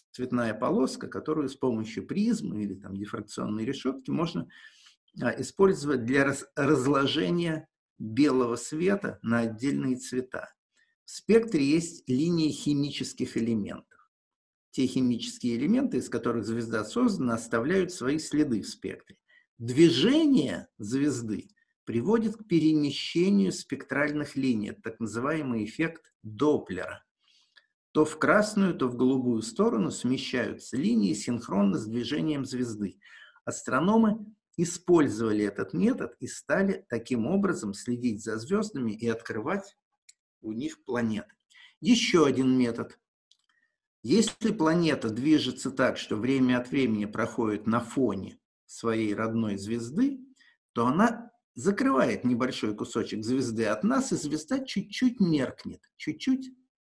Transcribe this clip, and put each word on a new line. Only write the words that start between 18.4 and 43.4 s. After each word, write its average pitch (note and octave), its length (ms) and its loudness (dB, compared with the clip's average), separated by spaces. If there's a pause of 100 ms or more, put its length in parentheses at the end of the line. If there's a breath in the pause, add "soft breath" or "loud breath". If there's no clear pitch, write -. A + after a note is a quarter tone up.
в F#2 80 -8
спектре. - 480 -12 (400 soft breath)
Движение E3 1200 4
звезды A#2+ 720 -2 (360)
приводит G3 520 0
к - 100 -18
перемещению E3+ 1040 2
спектральных C#3+ 840 -4
линий, A#2+ 320 0
это - 140 -12
так - 180 -10
называемый A#2+ 640 -2
эффект D#3+ 480 -6 (100)
Доплера. G#2 840 -2 (880 soft breath)
То D3+ 120 4
в - 140 -2
красную, F#3+ 560 4
то C#3 120 0
в B2 80 -2
голубую B2 460 2
сторону G3 500 0
смещаются B2 840 -4
линии G3 380 2
синхронно G2+ 640 0
с - 80 -6
движением C#3 580 -2
звезды. A2 560 -4 (460 loud breath)
Астрономы F#3 800 2 (320)
использовали A#2 880 2
этот - 260 -4
метод G3+ 480 0
и B2 60 -8
стали F#3+ 640 -2
таким A#2 360 -2
образом F3 460 0
следить A#2+ 500 -4
за A2 140 -6
звёздами C#3 560 -2
и A2+ 160 -4
открывать A2+ 720 -6 (640)
у A2 100 -8
них C#3+ 320 -8
планеты. A#2 500 -4 (460 loud breath)
Ещё F3+ 440 4
один C3 320 4
метод. A#2 420 0 (1080)